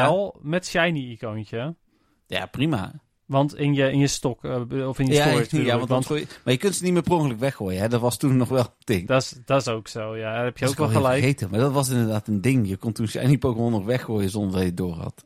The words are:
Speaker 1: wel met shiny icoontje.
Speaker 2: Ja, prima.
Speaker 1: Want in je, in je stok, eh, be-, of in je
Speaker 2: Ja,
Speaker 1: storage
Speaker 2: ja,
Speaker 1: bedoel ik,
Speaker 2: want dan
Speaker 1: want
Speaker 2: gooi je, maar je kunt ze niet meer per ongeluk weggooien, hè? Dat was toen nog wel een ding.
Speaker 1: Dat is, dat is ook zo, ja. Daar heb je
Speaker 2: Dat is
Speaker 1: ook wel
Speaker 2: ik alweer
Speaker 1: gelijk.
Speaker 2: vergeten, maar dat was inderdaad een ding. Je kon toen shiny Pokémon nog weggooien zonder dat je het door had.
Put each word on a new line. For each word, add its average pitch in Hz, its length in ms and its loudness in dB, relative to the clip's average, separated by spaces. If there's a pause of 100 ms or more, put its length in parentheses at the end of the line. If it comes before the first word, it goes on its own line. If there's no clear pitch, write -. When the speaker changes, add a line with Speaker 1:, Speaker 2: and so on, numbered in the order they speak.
Speaker 1:
wel 180 400 0
met 165 240 -2
shiny 165 440 0
icoontje. 113 640 -8 (520)
Speaker 2:
Ja, 92 200 -4
prima. 123 460 -2 (340)
Speaker 1:
Want 139 300 0
in 143 180 2
je, 135 180 2
in 139 60 2
je 139 80 6
stok, - 380 -4
eh, 127 200 -4
be-, 131 240 -6
of 131 100 -8
in 135 80 2
je 131 60 2
Speaker 2:
Ja, 147 80 6
Speaker 1:
storage 147 220 4
Speaker 2:
ja, - 80 -4
Speaker 1:
bedoel 156 100 0
ik, 123 100 2
Speaker 2:
want 120 100 2
dan 123 80 -4
Speaker 1:
want 131 180 2
Speaker 2:
gooi 151 140 -2
je, 143 60 -8 (180)
maar 127 80 2
je 127 60 2
kunt 196 160 0
ze - 100 -6
niet 180 80 2
meer 170 100 2
per - 100 0
ongeluk 147 260 2
weggooien, 104 420 -2
hè? 107 80 2
Dat 120 120 2
was 120 160 2
toen 131 200 2
nog 127 120 2
wel 131 100 0
een 117 80 4 (180)
ding. 95 220 0
Speaker 1:
Dat 131 160 2
is, - 220 -10
dat 135 160 2
is 127 80 -4
ook 113 200 -4
zo, 110 280 -8
ja. 110 180 -6
Daar 120 100 -2
heb 123 140 -6
je - 60 -4
Speaker 2:
Dat 131 100 0
is 135 60 -4
Speaker 1:
ook - 0 -
wel 151 100 2
Speaker 2:
ik 110 40 2
alweer 135 160 4
Speaker 1:
gelijk. 131 120 2
Speaker 2:
vergeten, 123 280 0
maar 101 100 0
dat 139 120 2
was 135 160 0
inderdaad 113 400 0
een 104 120 0
ding. 123 280 2
Je 95 80 -2
kon 113 160 -4
toen 113 160 -4
shiny 127 300 2
Pokémon 117 320 0
nog 104 140 0
weggooien 107 460 -2
zonder 101 220 -2
dat 95 80 0
je 92 60 2
het 87 100 -2
door 90 180 -4
had. - 300 -10